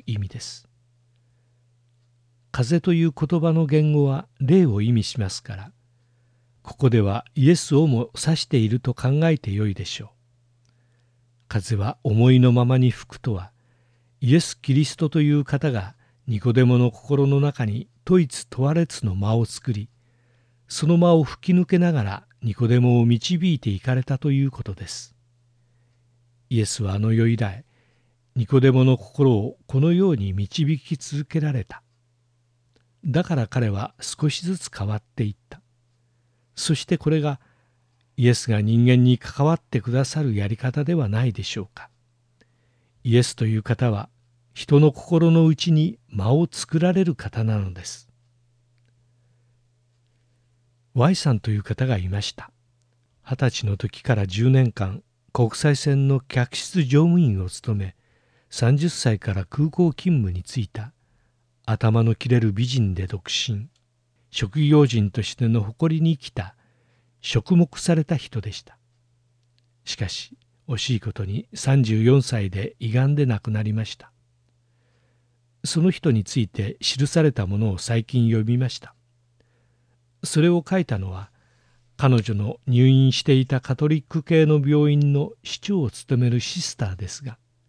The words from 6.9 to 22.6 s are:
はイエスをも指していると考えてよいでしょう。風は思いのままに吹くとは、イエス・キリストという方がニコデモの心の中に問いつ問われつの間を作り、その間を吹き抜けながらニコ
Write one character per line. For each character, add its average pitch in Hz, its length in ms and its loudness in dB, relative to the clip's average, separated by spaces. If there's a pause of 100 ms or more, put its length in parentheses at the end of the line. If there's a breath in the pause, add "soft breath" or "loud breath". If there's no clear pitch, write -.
は 101 240 -2 (100)
イ 139 140 4
エ 175 60 6
ス - 200 -2
を 156 120 4
も 120 280 0
指 160 220 -2
し - 80 -8
て 143 120 0
い 110 100 2
る 117 120 -2
と 123 140 -4
考 139 260 -2 (100)
え 156 80 2
て - 140 -8
よ 107 160 -2
い 101 60 -2
で 92 120 -12
し - 160 -12
ょ 107 40 -16
う。 - 40 -20 (1400)
風 110 280 -4
は 104 280 -2
思 117 280 4
い 127 80 8
の 123 120 6
ま 123 140 2
ま 127 120 2
に 127 120 4
吹 - 220 -6
く - 80 -20
と 120 140 -6
は、 92 180 -10 (680)
イ 131 160 4
エ 175 40 6
ス・ - 200 -6
キ - 140 -2
リ 147 100 4
ス - 140 -8
ト 156 120 -2
と 160 120 0
い 147 100 2
う 147 140 0
方 143 260 -2
が 101 240 -6 (300)
ニ 113 140 -4
コ 123 120 0
デ 127 120 4
モ 123 140 6
の 120 140 2
心 139 360 0
の 139 120 2
中 139 260 -2
に 107 220 -6 (160)
問 180 200 4
い 139 40 -4
つ - 200 -14
問 127 180 -4
わ 147 80 0
れ 165 140 0
つ - 180 -8
の 95 100 -2
間 101 200 0
を 117 100 2
作 - 260 -8
り、 104 160 -6 (800)
そ - 200 -6
の 170 100 4
間 175 160 4
を 160 100 4
吹 - 300 -4
き - 20 6
抜 180 100 2
け 180 140 2
な 175 140 2
が 131 100 0
ら 98 240 -8 (140)
ニ 110 120 -4
コ 120 140 -2